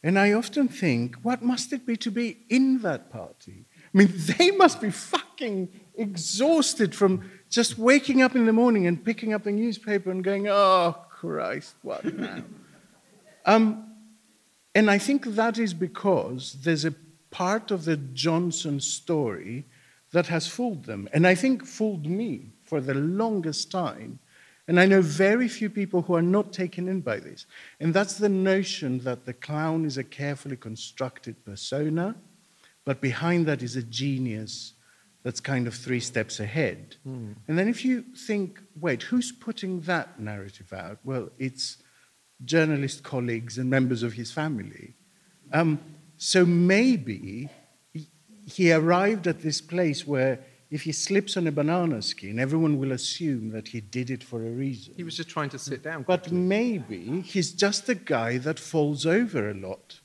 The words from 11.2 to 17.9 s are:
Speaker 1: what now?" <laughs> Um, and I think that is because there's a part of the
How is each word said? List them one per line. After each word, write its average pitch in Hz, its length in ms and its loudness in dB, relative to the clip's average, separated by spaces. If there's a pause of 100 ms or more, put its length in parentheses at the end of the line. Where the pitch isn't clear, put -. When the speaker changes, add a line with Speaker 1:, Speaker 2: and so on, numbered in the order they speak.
Speaker 1:
what - 220 -10
now?" 98 440 -6
<laughs> - 1000 -14
Um, 220 380 6 (880)
and 214 160 6
I 202 80 6
think 277 260 0
that 226 340 0
is 220 160 0
because 135 880 -2
there's 156 220 0
a 156 80 0 (380)
part 208 400 -2
of 180 140 -2
the 160 120 0